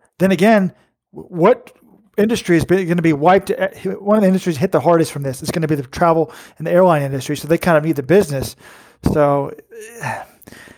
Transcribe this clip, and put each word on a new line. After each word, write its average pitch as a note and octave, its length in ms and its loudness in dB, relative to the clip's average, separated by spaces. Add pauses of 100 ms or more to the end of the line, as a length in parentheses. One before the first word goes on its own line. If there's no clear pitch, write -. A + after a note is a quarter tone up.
(200)
then F#3+ 120 2
again, F#3+ 420 2 (400)
w-, - 140 -18
what F3+ 480 0 (420)
industry G#3 380 0
is D#3 100 2
be-, F3+ 200 0
gonna E3+ 160 -2
be D#3+ 120 2
wiped? F3+ 360 2
Eh, F#3+ 460 -6
one G3+ 220 0
of A3 40 2
the G3 60 4
industries F#3 300 0
hit F#3 140 -2
the D#3 80 2
hardest D#3+ 320 2
from C#3+ 120 -10
this C3+ 180 -8
is D3+ 100 -6
gonna D#3+ 160 -4
be D#3 80 -2
the C#3+ 80 -4
travel E3 480 0 (260)
and D#3 100 -10
the E3 40 -4
airline F3 300 4
industry, C#3 340 -6
so C#3 120 -10
they E3 100 0
kind E3 200 2
of D3 60 0
need D#3 140 -2
the C#3+ 60 -4
business. D3 520 0 (560)
So, C#3+ 400 0 (500)
eh, - 220 -10 (540)